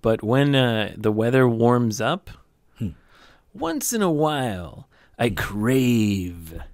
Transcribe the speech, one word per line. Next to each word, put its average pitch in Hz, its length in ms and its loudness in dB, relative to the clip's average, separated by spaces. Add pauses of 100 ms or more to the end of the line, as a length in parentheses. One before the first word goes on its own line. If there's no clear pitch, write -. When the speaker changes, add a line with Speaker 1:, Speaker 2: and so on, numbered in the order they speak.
Speaker 1:
But 113 240 0
when, 139 260 2
uh, 117 440 0
the 107 140 0
weather 120 380 2
warms 117 580 2
up, 165 260 -6 (480)
Speaker 2:
う 120 60 -4
ん。 78 100 -6 (640)
Speaker 1:
once 302 380 -4
in 220 60 0
a 196 40 2
while, 139 800 -2 (320)
I 117 160 0
crave 101 1300 0 (120)